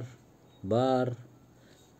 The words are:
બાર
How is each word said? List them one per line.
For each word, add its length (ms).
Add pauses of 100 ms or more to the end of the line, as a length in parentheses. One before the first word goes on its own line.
(640)
બાર 520 (840)